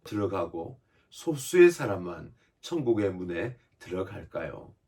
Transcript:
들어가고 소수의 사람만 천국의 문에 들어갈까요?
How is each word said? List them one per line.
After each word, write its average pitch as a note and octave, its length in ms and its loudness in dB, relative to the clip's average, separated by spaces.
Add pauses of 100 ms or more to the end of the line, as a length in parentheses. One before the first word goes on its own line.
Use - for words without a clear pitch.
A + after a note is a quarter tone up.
들어가고 F2+ 800 -4 (300)
소수의 E3+ 580 6
사람만 F2+ 640 -4 (280)
천국의 A2+ 520 0
문에 F2+ 460 -6 (180)
들어갈까요? - 960 -10 (140)